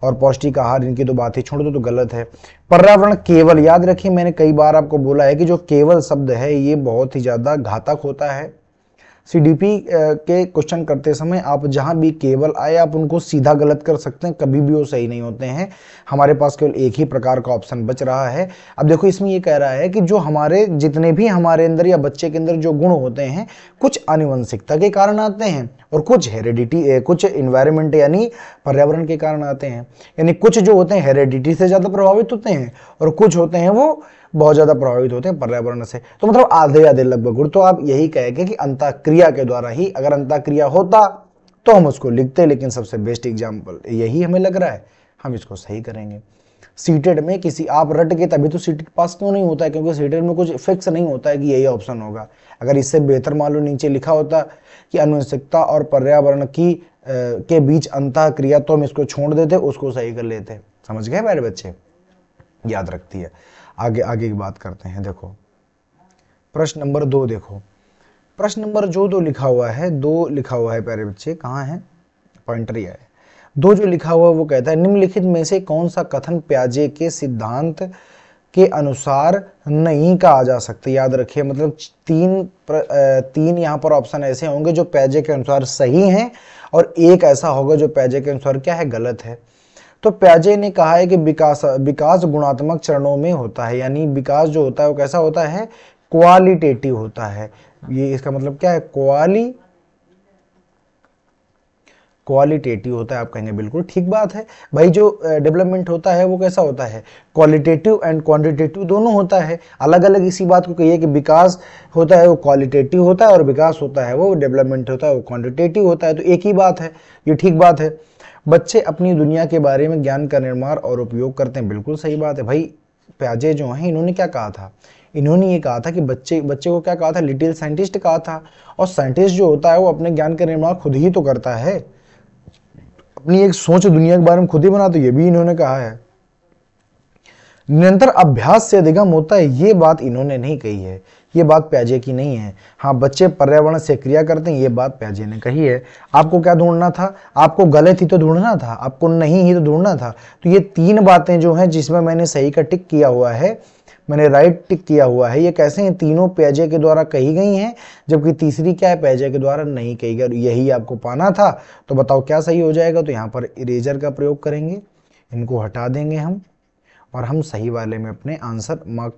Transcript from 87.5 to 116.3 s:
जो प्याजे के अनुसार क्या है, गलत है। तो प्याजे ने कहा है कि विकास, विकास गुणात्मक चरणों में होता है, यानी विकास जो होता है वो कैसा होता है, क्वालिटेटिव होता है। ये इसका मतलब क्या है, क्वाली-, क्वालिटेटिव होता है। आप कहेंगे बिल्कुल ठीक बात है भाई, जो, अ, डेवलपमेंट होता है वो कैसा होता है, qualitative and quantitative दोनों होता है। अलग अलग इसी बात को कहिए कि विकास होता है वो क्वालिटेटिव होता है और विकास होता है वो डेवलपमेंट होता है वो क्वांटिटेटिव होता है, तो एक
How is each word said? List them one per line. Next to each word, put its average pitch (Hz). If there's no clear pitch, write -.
जो 151
प्याजे 131
के 139
अनुसार 135
क्या 170
है, 165
गलत 117
है। 117
तो 214
प्याजे 185
ने 202
कहा 165
है 180
कि 180
विकास, 151
विकास 147
गुणात्मक 147
चरणों 143
में 156
होता 120
है, 120
यानी 135
विकास 139
जो 151
होता 139
है 147
वो 147
कैसा 139
होता 160
है, 165
क्वालिटेटिव 165
होता 110
है। 107
ये 135
इसका 135
मतलब 139
क्या 180
है, 170
क्वाली-, 160
क्वालिटेटिव 135
होता 117
है। 120
आप 117
कहेंगे 110
बिल्कुल 107
ठीक 180
बात 208
है 220
भाई, 156
जो, 208
अ, 156
डेवलपमेंट 180
होता 170
है 175
वो 185
कैसा 185
होता 139
है, 110
qualitative 156
and 160
quantitative 156
दोनों 214
होता 196
है। 165
अलग 170
अलग 196
इसी 185
बात 180
को 175
कहिए 170
कि 165
विकास 156
होता 165
है 170
वो 170
क्वालिटेटिव 139
होता 185
है 214
और 175
विकास 151
होता 135
है 120
वो 190
डेवलपमेंट 131
होता 131
है 143
वो 123
क्वांटिटेटिव 143
होता 170
है, 160
तो 156
एक 175